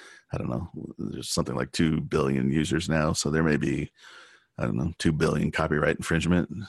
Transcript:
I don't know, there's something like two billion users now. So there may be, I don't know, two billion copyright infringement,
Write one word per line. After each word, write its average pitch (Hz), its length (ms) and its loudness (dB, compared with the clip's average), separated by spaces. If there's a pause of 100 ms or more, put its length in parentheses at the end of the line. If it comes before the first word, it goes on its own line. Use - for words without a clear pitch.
(320)
I - 60 0
don't - 100 2
know, 60 220 -4 (280)
there's 58 300 -6
something 71 280 -2
like 65 160 -4
two 80 280 2
billion 67 500 2
users 78 380 0
now. 78 240 2
So 73 180 -2
there 78 120 2
may 78 140 4
be, 69 340 -2 (680)
I - 60 -4
don't 55 120 -2
know, 85 220 -2
two 85 140 2
billion 78 380 0
copyright 78 460 0
infringement, 85 520 0 (200)